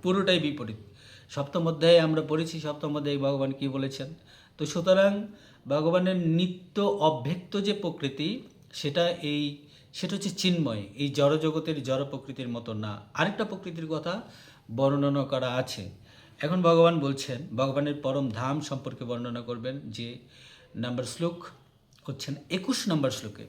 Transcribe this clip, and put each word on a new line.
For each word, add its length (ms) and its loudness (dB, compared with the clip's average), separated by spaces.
পুরোটাই 360 4
বিপরীত। 380 -4
সপ্তম 380 -2
অধ্যায়ে 320 8
আমরা 220 4
পড়েছি, 380 -2
সপ্তম 380 -4
অধ্যায়ে 200 0
ভগবান 340 0
কী 160 -4
বলেছেন। 460 -4
তো 80 -4
সুতরাং 600 4
ভগবানের 600 2
নিত্য 540 0
অব্যক্ত 800 0
যে 120 0
প্রকৃতি, 680 -4
সেটা 360 0
এই, 480 -4
সেটা 220 -6
হচ্ছে 140 -4
চিন্ময়, 540 0
এই 140 -2
জড়জগতের 720 2
জড় 220 0
প্রকৃতির 440 -10
মতো 240 -8
না। 280 -8
আরেকটা 320 0
প্রকৃতির 420 -8
কথা 340 -4
বর্ণনা 480 4
করা 260 0
আছে। 400 -2
এখন 200 0
ভগবান 380 8
বলছেন, 560 -4
ভগবানের 400 0
পরম 340 -2
ধাম 320 -2
সম্পর্কে 440 -8
বর্ণনা 360 -6
করবেন, 380 -8
যে 280 -10
নাম্বার 300 -4
শ্লোক 420 -4
হচ্ছেন 320 -8
একুশ 400 -2
নম্বর 220 2
শ্লোকে। 380 -10